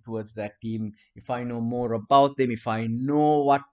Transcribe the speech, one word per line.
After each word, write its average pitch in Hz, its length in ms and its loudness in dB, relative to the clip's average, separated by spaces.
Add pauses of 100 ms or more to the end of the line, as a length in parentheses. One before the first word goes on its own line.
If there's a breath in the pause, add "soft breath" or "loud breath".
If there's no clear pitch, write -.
towards 110 300 -8
that 104 260 -8
team. 110 300 -6 (240 soft breath)
If - 160 -12
I 123 140 -4
know 120 160 -6
more 120 320 -2
about 139 440 4
them, 131 140 0
if 113 160 -6
I 113 220 -2
know 147 560 2
what 139 180 4 (100)